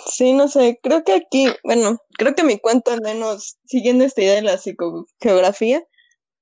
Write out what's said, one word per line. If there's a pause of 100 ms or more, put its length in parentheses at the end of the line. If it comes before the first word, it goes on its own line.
(140)
Sí,
no
sé,
creo
que
aquí, (160)
bueno, (180)
creo
que
mi
cuento,
al
menos
siguiendo
esta
idea
de
la
psicogeografía, (600)